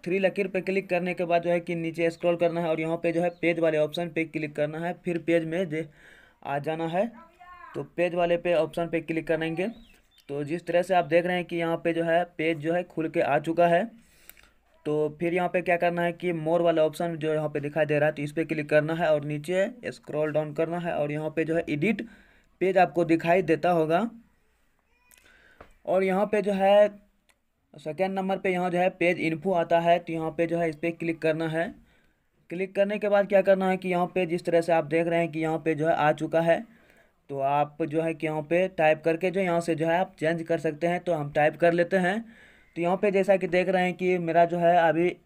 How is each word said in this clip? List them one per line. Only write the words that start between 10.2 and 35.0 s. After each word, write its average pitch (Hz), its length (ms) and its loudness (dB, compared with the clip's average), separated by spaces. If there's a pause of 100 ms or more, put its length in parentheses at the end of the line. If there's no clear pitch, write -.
तो 143 160 -6
जिस 165 220 -8
तरह 170 160 2
से 185 120 0
आप 175 100 4
देख 165 220 2
रहे 180 100 0
हैं 175 80 -2
कि 170 120 -8
यहाँ 165 200 -2
पे 170 160 -2
जो 165 120 0
है 170 180 2 (160)
पेज 160 200 -2
जो 156 140 -4
है 175 120 0
खुल 160 240 -6
के 165 120 -2
आ 143 180 2
चुका 165 280 2
है। 170 180 4 (1000)
तो 151 340 -2
फिर 170 140 -2
यहाँ 180 140 0
पे 175 140 -2
क्या 175 140 2
करना 175 260 0
है 175 100 0
कि 175 200 -4
मोर 165 300 0
वाला 165 220 4
ऑप्शन 170 320 -2
जो 156 180 -4
यहाँ 151 140 -2
पे 147 120 -6
दिखाई 147 260 -2
दे 147 120 0
रहा 147 100 2
है 151 60 -2
तो 143 80 -8
इस 147 100 -8
पर 165 120 -2
क्लिक 151 240 -6
करना 151 260 2
है 165 180 0
और 147 120 0
नीचे 165 460 -2 (160)
स्क्रॉल 151 460 -6
डाउन 151 200 -2
करना 165 260 -2
है 170 160 -4
और 147 180 -2
यहाँ 156 180 -4
पे 160 140 -2
जो 160 120 -2
है 170 140 0
एडिट 196 360 0 (540)
पेज 185 180 2
आपको 170 260 4
दिखाई 165 380 2
देता 165 280 2
होगा। 170 400 2 (1800)
और 190 180 2
यहाँ 190 220 0
पे 208 160 0
जो 202 100 -2
है 202 520 6 (680)
सेकेंड 156 400 -4
नंबर 190 220 -2
पे 190 140 -2
यहाँ 180 200 0
जो 175 80 0
है 180 120 4
पेज 175 280 0
इन्फो 160 340 -2
आता 170 280 2
है, 170 180 4
तो 170 140 -8
यहाँ 160 180 -4
पे 165 160 -2
जो 165 120 -2
है 170 100 0
इस 156 80 -6
पर 165 140 -2
क्लिक 165 320 -6
करना 160 260 0
है। 165 260 -4 (760)
क्लिक 190 240 -6
करने 202 240 0
के 208 100 -2
बाद 202 200 4
क्या 214 140 6
करना 190 280 4
है 190 60 0
कि 185 120 -6
यहाँ 180 180 0
पे 185 200 -2
जिस 170 180 -4
तरह 170 160 2
से 165 120 0
आप 165 120 2
देख 165 220 0